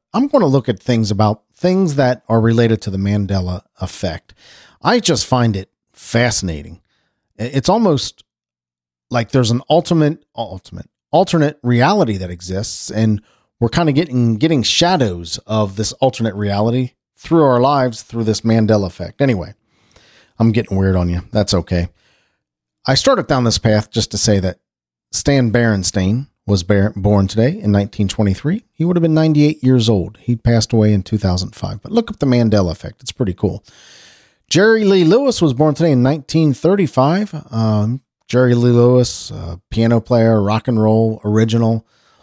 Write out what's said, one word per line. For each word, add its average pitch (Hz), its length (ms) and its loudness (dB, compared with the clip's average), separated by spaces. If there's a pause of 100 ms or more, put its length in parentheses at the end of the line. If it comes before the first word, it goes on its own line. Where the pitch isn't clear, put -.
(140)
I'm 262 140 0
gonna 240 200 2
look 135 200 0
at 110 160 -4
things 113 280 0
about 107 320 0 (140)
things 180 380 0
that 127 320 0
are 113 140 2
related 113 400 2
to - 80 -8
the 95 80 -6
Mandela 95 640 -2 (180)
effect. - 540 -8 (480)
I 214 180 2
just 151 260 -2
find 117 300 0
it 95 160 -10 (220)
fascinating. 92 880 -4 (580)
I-, 107 40 -6
it's 135 260 -4
almost 196 560 0 (840)
like 117 220 -4
there's 123 200 2
an 120 180 -2
ultimate, 160 560 0 (100)
ultimate, 92 540 -14 (220)
alternate 156 520 2
reality 123 540 2
that 92 120 -10
exists, 90 640 -10
and 107 300 0 (400)
we're 117 80 0
kinda 165 240 0
getting, 123 420 0
getting 143 280 0
shadows 110 760 -2 (100)
of 104 300 -2
this 107 160 -4
alternate 113 420 -2
reality 107 560 -2 (240)
through 165 280 0
our 127 180 4
lives, 127 420 0
through 117 220 -6
this 107 160 -2
Mandela 110 460 2
effect. - 340 -8
Anyway, 101 320 -2 (840)
I'm 113 140 2
getting 101 260 -2
weird 95 200 2
on 87 100 0
you. 87 140 -4 (100)
That's 104 220 -2
okay. 87 340 -2 (960)
I 135 100 0
started 220 320 2
down 127 180 0
this 110 120 0
path 107 320 0
just - 220 -4
to 101 60 -8
say 98 240 0
that 90 180 -4 (520)
Stan 131 400 0
Berenstain 107 760 0 (180)
was 98 160 0
bar-, 101 340 0
born 98 320 0
today 123 300 0
in 196 140 -2
nineteen 101 360 0
twenty-three. 113 640 -2
He 160 140 -4
would 175 100 0
have 170 60 0
been 165 140 2
ninety-eight 156 480 2
years 123 260 2
old. 98 280 -2
He - 180 -4
passed 117 380 0
away 107 200 4
in 101 80 0
two - 160 -4
thousand 92 380 -2
five. 98 260 -10
But - 100 -16
look 226 200 -2
up - 80 -10
the 139 80 0
Mandela 113 440 2
effect. - 300 -14
It's - 120 -14
pretty 98 200 -4
cool. - 300 -4 (840)
Jerry 220 360 2
Lee 190 220 4
Lewis 233 360 2
was 147 120 2
born 147 200 2
today 160 200 2
in 123 100 2
nineteen 151 500 0
thirty-five. 180 800 0 (160)
Um, 110 520 -2 (260)
Jerry 123 260 4
Lee 120 180 2
Lewis, 123 600 2
uh, 87 260 -12 (140)
piano 113 300 2
player, 113 420 2
rock 107 240 -2
and 117 140 0
roll 110 420 0
original, 113 640 0 (360)